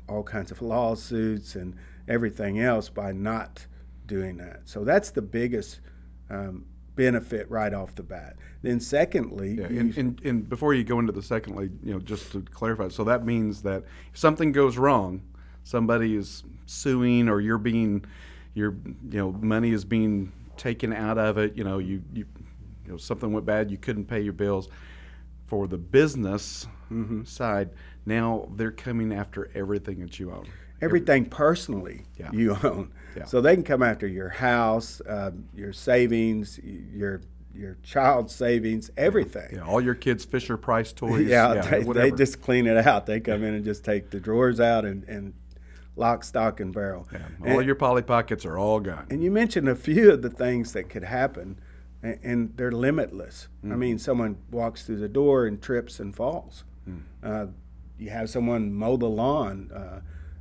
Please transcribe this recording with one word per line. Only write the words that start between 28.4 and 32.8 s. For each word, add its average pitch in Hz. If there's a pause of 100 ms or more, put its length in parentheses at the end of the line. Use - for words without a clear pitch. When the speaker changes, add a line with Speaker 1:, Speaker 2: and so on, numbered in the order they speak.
Speaker 2:
they're 110
coming 113
after 101
everything 98
that 87
you 90
own. 92 (360)
Speaker 1:
Everything 160
personally 120 (160)
Speaker 2:
Yeah. 80
Speaker 1:
you 107
own. 90 (240)